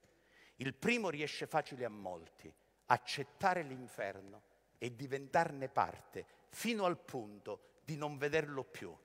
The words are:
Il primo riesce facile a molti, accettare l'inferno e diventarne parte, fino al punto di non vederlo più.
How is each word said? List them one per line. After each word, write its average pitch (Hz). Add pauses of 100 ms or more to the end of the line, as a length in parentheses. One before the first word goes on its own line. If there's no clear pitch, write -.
(580)
Il 131
primo 220
riesce 147
facile 143
a 113
molti, 90 (340)
accettare 175
l'inferno 107 (340)
e 117
diventarne 139
parte, - (240)
fino 214
al 175
punto 104
di 156
non 147
vederlo 147
più. 90 (120)